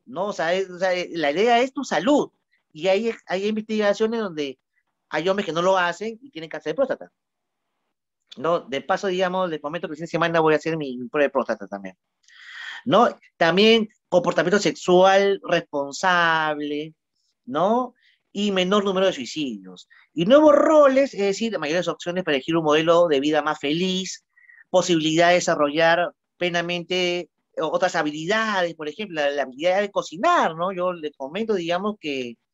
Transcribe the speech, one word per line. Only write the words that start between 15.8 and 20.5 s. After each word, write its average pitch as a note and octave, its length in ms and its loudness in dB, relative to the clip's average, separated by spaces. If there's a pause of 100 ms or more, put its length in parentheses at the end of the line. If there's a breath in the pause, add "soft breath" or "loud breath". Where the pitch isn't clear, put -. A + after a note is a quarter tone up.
¿no? G#3 500 -2 (380)
Y G3+ 200 -2
menor F#3+ 320 2
número F#3+ 220 0
de F3+ 60 2
suicidios. A#2 760 -10 (260 soft breath)
Y E3+ 120 -2
nuevos D4 280 8